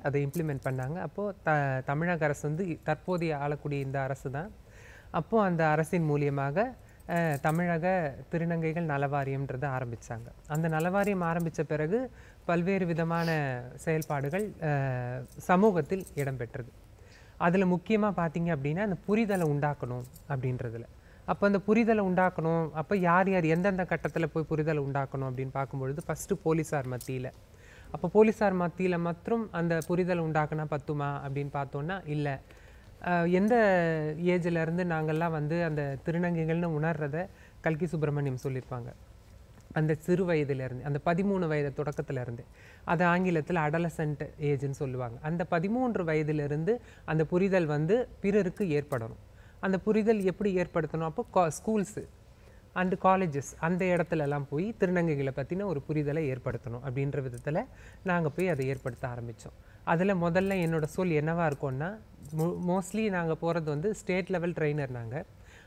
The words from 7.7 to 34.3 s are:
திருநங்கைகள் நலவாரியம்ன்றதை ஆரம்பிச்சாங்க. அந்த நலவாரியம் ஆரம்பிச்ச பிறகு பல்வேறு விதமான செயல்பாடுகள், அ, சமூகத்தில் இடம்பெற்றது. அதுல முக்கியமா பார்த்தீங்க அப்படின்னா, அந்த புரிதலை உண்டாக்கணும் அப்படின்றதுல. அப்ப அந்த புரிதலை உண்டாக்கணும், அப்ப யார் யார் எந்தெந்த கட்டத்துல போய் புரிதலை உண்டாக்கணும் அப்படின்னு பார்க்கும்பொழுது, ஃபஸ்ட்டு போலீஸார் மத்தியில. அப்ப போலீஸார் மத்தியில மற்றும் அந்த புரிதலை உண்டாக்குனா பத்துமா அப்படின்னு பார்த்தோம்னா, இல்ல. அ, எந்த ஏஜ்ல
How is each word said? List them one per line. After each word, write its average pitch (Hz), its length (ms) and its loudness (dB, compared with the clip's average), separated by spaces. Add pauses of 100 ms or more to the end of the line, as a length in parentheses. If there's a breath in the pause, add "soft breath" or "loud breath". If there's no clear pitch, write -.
திருநங்கைகள் 165 540 -2
நலவாரியம்ன்றதை 139 840 -2
ஆரம்பிச்சாங்க. 120 580 -6 (200)
அந்த 160 220 0
நலவாரியம் 185 520 0
ஆரம்பிச்ச 165 400 -2
பிறகு 160 500 -2 (340 loud breath)
பல்வேறு 180 400 0
விதமான 165 760 0 (140)
செயல்பாடுகள், 156 760 -2 (120)
அ, 127 640 -2
சமூகத்தில் 190 800 4 (100)
இடம்பெற்றது. 127 540 -4 (680 loud breath)
அதுல 180 280 4
முக்கியமா 208 520 2
பார்த்தீங்க 170 380 0
அப்படின்னா, 147 220 0
அந்த 202 180 0 (120)
புரிதலை 202 400 2
உண்டாக்கணும் 143 560 -2 (260)
அப்படின்றதுல. 123 540 -4 (420 loud breath)
அப்ப 185 220 2
அந்த 202 200 4
புரிதலை 220 300 6
உண்டாக்கணும், 175 760 2
அப்ப 160 240 0
யார் 180 320 6
யார் 185 140 2
எந்தெந்த 180 400 2
கட்டத்துல 165 420 -2
போய் 151 240 -2
புரிதலை 151 300 0
உண்டாக்கணும் 135 500 -2
அப்படின்னு 131 220 -6
பார்க்கும்பொழுது, 139 560 -4
ஃபஸ்ட்டு 165 400 -4
போலீஸார் 151 500 0
மத்தியில. 127 340 -6 (600 loud breath)
அப்ப - 220 -2
போலீஸார் 202 540 6
மத்தியில 180 320 0
மற்றும் 180 520 -2
அந்த 170 280 0 (100)
புரிதலை 175 300 2
உண்டாக்குனா 156 500 0
பத்துமா 143 580 -4
அப்படின்னு 143 260 -4
பார்த்தோம்னா, 147 520 -6
இல்ல. 147 340 -2 (680 loud breath)
அ, 175 200 2
எந்த 196 280 4 (640)
ஏஜ்ல 175 440 2